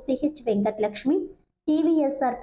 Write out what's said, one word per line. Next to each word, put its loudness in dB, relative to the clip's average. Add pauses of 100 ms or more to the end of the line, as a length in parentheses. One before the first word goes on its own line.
సిహెచ్ -2
వెంకటలక్ష్మి, 0 (500)
టీవీఎస్ఆర్ 2